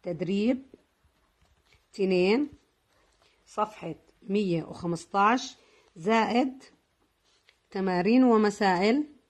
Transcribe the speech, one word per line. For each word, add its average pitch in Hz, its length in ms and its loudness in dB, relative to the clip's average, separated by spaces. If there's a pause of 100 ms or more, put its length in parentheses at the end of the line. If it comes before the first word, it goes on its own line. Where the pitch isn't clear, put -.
تدريب 196 600 -2 (1300)
اثنين، 190 560 0 (960)
صفحة 170 500 -8 (340)
مية 190 340 -2
وخمستاش، 196 960 -2 (380)
زائد 226 680 -2 (1080)
تمارين 190 520 2
ومسائل 214 840 2 (220)